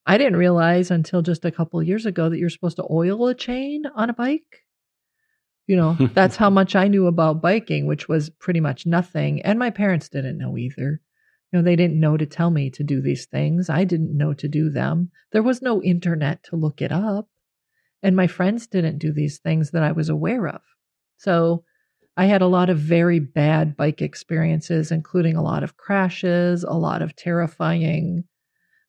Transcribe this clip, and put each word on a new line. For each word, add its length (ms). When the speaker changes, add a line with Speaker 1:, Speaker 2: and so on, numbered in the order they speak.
Speaker 1:
I 120
didn't 180
realize 540
until 320
just 220
a 60
couple 300
of 80
years 180
ago 220
that 100
you're 100
supposed 280
to 140
oil 380
a 60
chain 480
on 160
a 40
bike. 500
You 100
know, 180
Speaker 2:
<laughs> 200
Speaker 1:
that's 220
how 140
much 260
I 120
knew 180
about 360
biking, 440
which 220
was 220
pretty 300
much 260
nothing. 560
And 160
my 120
parents 380
didn't 300
know 180
either. 440
You 60
know, 60
they 120
didn't 240
know 160
to 100
tell 240
me 200
to 140
do 180
these 240
things. 420
I 160
didn't 320
know 180
to 140
do 220
them. 400
There 100
was 200
no 200
internet 640
to 120
look 240
it 120
up. 360
And 140
my 120
friends 400
didn't 300
do 140
these 260
things 340
that 100
I 100
was 160
aware 400
of. 120
So 460
I 100
had 140
a 60
lot 240
of 80
very 400
bad 580
bike 240
experiences, 920
including 440
a 60
lot 220
of 120
crashes, 880
a 100
lot 280
of 140
terrifying 1080